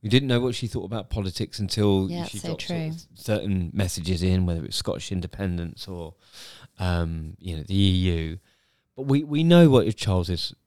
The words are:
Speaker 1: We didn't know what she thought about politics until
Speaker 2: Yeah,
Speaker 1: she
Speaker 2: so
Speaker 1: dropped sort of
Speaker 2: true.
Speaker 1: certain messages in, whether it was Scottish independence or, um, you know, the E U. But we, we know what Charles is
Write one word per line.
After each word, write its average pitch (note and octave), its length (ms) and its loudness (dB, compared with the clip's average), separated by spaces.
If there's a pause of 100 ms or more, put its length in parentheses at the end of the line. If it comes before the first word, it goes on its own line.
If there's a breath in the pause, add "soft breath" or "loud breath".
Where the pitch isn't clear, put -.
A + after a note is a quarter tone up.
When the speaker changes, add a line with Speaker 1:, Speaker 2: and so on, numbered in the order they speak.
Speaker 1:
We A2 60 -4
didn't C3 180 4
know A#2+ 120 2
what B2 160 -2
she - 120 -6
thought G2+ 180 -6
about G#2 260 -8
politics G2 480 -6
until G2 500 2
Speaker 2:
Yeah, E3+ 160 -8
Speaker 1:
she - 140 -14
Speaker 2:
so E3+ 100 -10
Speaker 1:
dropped - 180 -8
sort E3+ 120 -4
of D#3+ 160 -6
Speaker 2:
true. E3 60 -16 (140)
Speaker 1:
certain F#2+ 580 -2
messages F2+ 500 -2
in, F#2 240 4
whether E2+ 160 -2
it - 40 -10
was - 80 -8
Scottish - 360 -6
independence F2+ 760 -6
or, F2 260 -12 (680 loud breath)
um, E2+ 600 -2
you F2 180 -8
know, D2+ 60 -10
the F#2+ 120 -4
E G2 140 6
U. E2+ 500 0 (560)
But C3 80 -10
we, C#3 200 2
we D3+ 200 -2
know E3+ 260 10
what A2 260 6
Charles F2+ 340 0
is - 240 -4 (140)